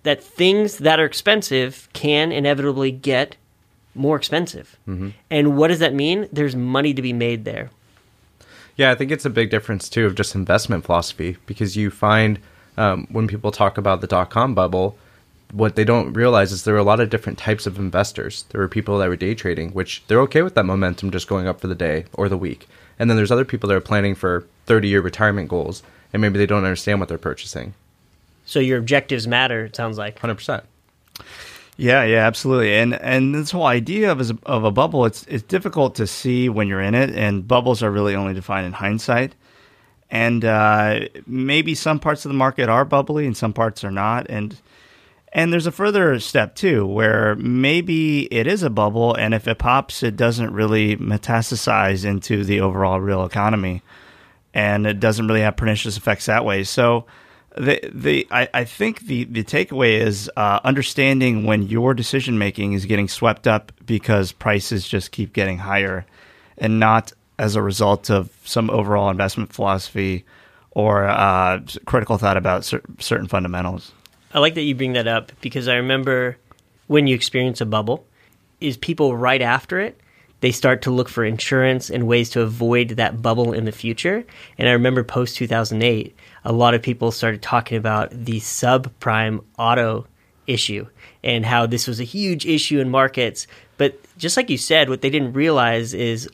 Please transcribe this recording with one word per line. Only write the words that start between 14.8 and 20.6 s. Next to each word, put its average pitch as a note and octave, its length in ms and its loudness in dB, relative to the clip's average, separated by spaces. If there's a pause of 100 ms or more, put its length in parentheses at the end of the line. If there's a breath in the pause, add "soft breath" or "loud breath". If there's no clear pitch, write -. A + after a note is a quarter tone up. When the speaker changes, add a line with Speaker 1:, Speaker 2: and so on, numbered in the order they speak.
Speaker 2:
what G#2+ 240 0
they - 80 4
don't A2+ 280 2
realize A2 400 4
is F#2 120 -8
there G#2+ 100 2
were G#2 60 4
a G2+ 40 4
lot G#2+ 160 4
of A2+ 100 0
different - 280 -6
types G#2+ 280 -2
of F#2+ 120 -8
investors. - 720 -4
There - 100 -4
were F#2+ 80 0
people G2+ 300 -2
that F#2+ 100 0
were F2+ 80 -2
day F#2 180 -2
trading, E2+ 360 -4
which F#2 360 -8
they're A2 140 4
okay C#3 220 2
with F#3 120 -2
that G2+ 120 2